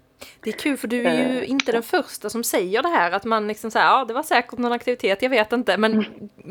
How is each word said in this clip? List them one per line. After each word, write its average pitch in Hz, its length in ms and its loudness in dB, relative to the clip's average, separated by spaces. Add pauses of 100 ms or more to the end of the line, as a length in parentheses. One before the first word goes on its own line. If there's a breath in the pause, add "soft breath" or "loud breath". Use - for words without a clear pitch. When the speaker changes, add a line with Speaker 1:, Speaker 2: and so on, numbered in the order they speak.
(400 loud breath)
Speaker 1:
Det 220 100 -6
är - 80 -4
kul, 277 180 -2
för 233 120 -6
du 240 180 -2
är 247 220 2
ju 254 100 -2
Speaker 2:
Eh, - 120 -6
Speaker 1:
inte 262 220 0
den 233 100 0
första - 480 -4
som 233 140 -4
säger 208 380 0
det 349 60 -2
här, 180 240 2
att 196 120 -2
man 220 240 0
liksom 214 220 -8
så 240 80 0
här, 185 200 6
"Ja, 269 60 0
det 226 100 -6
var 277 80 -2
säkert 247 360 0
någon 240 140 -2
aktivitet, 240 500 -2
jag 254 80 0
vet 214 220 2
inte", 240 240 0
men 220 160 2
Speaker 2:
Mm. 208 360 -2 (220)